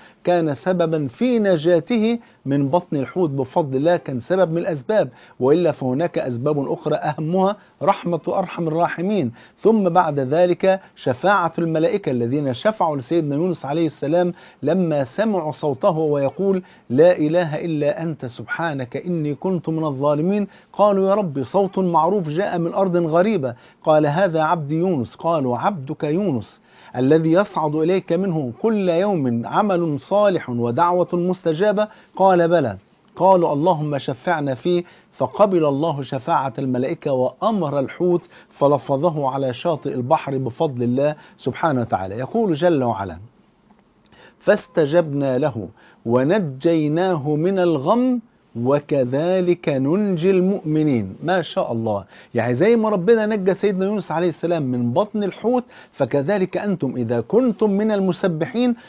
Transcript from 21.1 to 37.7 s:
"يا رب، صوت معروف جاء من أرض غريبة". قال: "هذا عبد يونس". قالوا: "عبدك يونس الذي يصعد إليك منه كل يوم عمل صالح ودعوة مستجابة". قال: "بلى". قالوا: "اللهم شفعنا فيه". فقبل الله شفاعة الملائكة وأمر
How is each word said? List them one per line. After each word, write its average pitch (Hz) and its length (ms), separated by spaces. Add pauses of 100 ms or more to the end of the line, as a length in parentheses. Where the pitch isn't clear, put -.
"يا 196 40
رب، 160 280
صوت 190 360
معروف 175 500
جاء 175 300
من 170 160
أرض 185 220
غريبة". 170 580 (300)
قال: 156 220
"هذا 160 360
عبد 156 300
يونس". 160 420
قالوا: 139 440
"عبدك 151 460
يونس 151 560 (360)
الذي 160 360
يصعد 160 420
إليك 175 380
منه 165 400 (100)
كل 214 260
يوم 165 580
عمل 170 540
صالح 196 500
ودعوة 160 640
مستجابة". 180 760 (280)
قال: 180 320
"بلى". 143 280 (400)
قالوا: 175 360
"اللهم 147 460
شفعنا 143 560
فيه". 175 300 (280)
فقبل 175 520
الله 143 380
شفاعة 135 560
الملائكة 139 540
وأمر 143 640